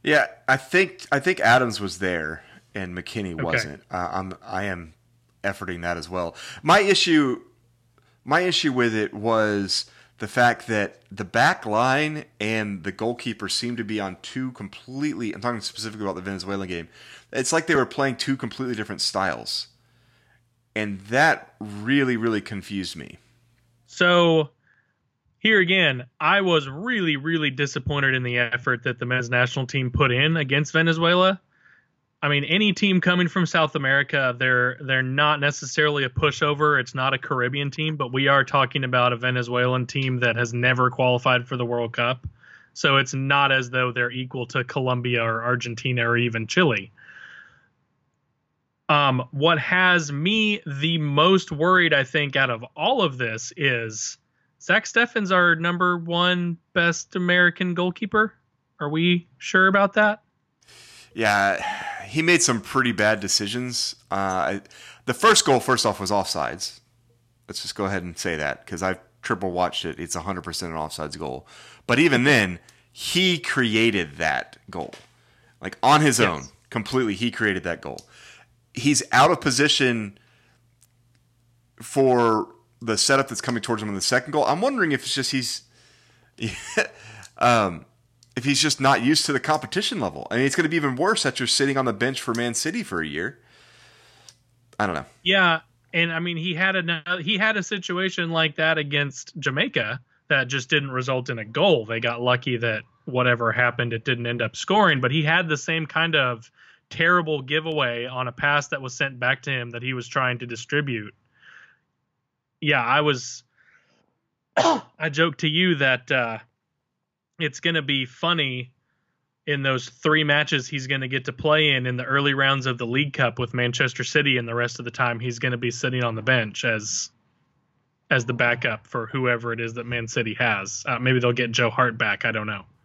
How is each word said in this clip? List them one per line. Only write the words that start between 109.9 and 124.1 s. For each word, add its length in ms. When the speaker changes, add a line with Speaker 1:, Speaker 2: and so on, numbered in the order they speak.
Speaker 2:
was 140
trying 320
to 80
distribute. 680
Yeah, 240
I 160
was, 420
<clears throat> 540
I 540
joked 300
to 80
you 280
that, 360
uh, 260
it's 220
gonna 220
be 240
funny 640
in 160
those 260
three 360
matches 440
he's 180
gonna 220
get 160
to 80
play 380
in, 160
in 100
the 80
early 300
rounds 320
of 100
the 100
League 280
Cup 240
with 160
Manchester 500
City, 320